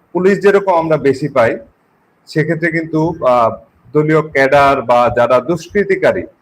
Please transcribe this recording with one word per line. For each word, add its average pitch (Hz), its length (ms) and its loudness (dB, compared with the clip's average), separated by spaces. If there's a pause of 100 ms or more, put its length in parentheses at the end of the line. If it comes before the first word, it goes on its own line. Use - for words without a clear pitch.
(140)
পুলিশ 180 260 0
যেরকম 196 340 2
আমরা 160 240 0
বেশি 135 300 -2
পাই, 117 320 0 (640)
সেক্ষেত্রে 160 460 -2
কিন্তু, 160 540 -4
আহ, 120 300 2 (380)
দলীয় 151 280 0
ক্যাডার 139 600 2
বা 120 340 2
যারা 120 240 2
দুষ্কৃতিকারী, 190 840 -2 (180)